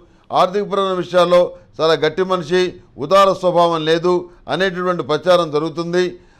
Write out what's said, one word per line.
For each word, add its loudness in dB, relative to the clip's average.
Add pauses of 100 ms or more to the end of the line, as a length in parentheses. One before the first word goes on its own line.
(320)
ఆర్థికపరమైన 0
విషయాల్లో 2 (280)
చాలా 2
గట్టి -2
మనిషి, -2 (180)
ఉదార 4
స్వభావం 0
లేదు 0 (200)
అనేటటువంటి -2
ప్రచారం 0
జరుగుతుంది. -4 (220)